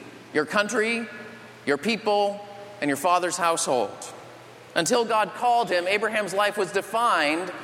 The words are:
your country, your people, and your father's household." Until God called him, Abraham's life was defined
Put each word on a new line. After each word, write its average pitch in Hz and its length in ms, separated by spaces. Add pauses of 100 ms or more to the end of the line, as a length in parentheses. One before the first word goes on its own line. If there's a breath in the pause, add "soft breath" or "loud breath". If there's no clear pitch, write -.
(340)
your 147 120
country, 220 600 (580)
your 139 120
people, 208 680 (360)
and 147 80
your 139 80
father's 175 400
household." 156 540 (840)
Until 233 300
God 214 280
called 233 380
him, 175 160
Abraham's 208 480
life 202 200
was 190 160
defined 180 800 (120)